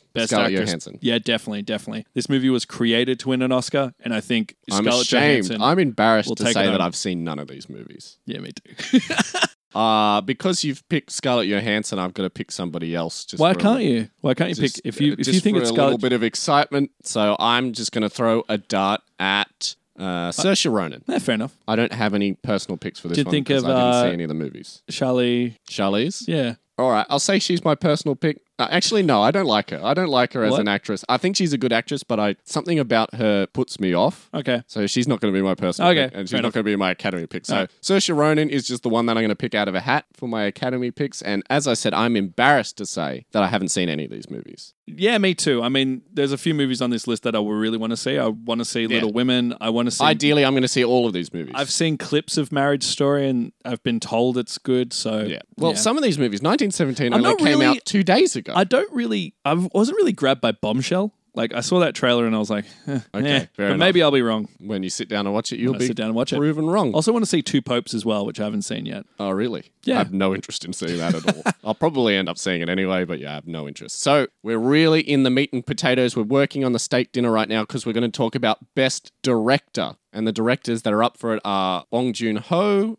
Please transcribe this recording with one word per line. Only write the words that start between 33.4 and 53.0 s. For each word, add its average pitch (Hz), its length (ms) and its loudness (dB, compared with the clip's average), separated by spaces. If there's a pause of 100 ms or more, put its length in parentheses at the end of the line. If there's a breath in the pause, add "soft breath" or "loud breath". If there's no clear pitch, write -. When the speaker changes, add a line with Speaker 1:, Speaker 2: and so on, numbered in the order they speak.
Speaker 2:
puts - 340 -6
me 92 140 2
off. 104 400 0
Speaker 1:
Okay. 123 340 -2
Speaker 2:
So 104 200 -2
she's 120 200 0
not 120 140 0
gonna 104 120 0
be 95 100 2
my 95 100 2
personal 175 380 0
Speaker 1:
Okay, 151 140 4
Speaker 2:
pick, 127 100 -8
and 98 120 -8
she's 92 40 -8
Speaker 1:
fair 127 100 0
Speaker 2:
not 120 60 -2
Speaker 1:
enough. 110 80 -4
Speaker 2:
gonna 117 80 0
be 104 100 0
in 98 60 0
my 95 120 2
Academy 90 360 -4
pick. - 180 -10
So - 100 -4
Speaker 1:
All 101 60 0
right. 92 80 -4 (140 soft breath)
Speaker 2:
Saoirse 190 320 2
Ronan 151 340 2
is 139 180 -2
just 123 160 -6
the 123 60 0
one 117 160 2
that 117 120 0
I'm 113 60 2
gonna 104 120 0
pick - 180 -6
out 104 140 0
of 95 80 -4
a 92 60 0
hat 127 320 0
for - 140 -10
my 113 160 -2
Academy 123 460 -4
picks. - 320 -8
And 101 300 -4
as 143 160 0
I 120 80 2
said, 104 180 -2
I'm 117 220 2
embarrassed 117 640 2
to 101 100 -8
say 69 440 -6
that 107 120 2
I 92 40 2
haven't 95 220 0
seen 90 200 0
any 76 160 -4
of 53 60 -14
these 53 180 -14
movies. - 440 -16 (160)
Speaker 1:
Yeah, 214 280 0
me 190 180 2
too. 127 260 2
I 120 80 0
mean, 135 320 0 (100)
there's 139 200 0
a 139 60 -2
few 165 160 0
movies 131 280 0
on 123 80 0
this 117 180 -2
list 117 160 -2
that 113 120 -2
I 107 60 2
really 107 360 0
wanna 113 200 -4
see. 139 200 -2
I 123 100 0
wanna 113 380 -4
see 117 180 -4
Speaker 2:
Yeah. 113 40 -2
Speaker 1:
Little 113 240 0
Women. 123 500 0
I 113 80 -2
wanna 117 220 0
see 151 120 0
Speaker 2:
Ideally, 147 420 4
I'm 135 100 4
gonna 131 120 2
see 123 160 2
all 123 220 4
of 110 80 0
these 87 200 -4
movies. 78 220 -8
Speaker 1:
I've 135 160 -4
seen 160 260 0
clips - 400 -2
of 147 140 -2
Marriage 143 320 0
Story, 139 460 0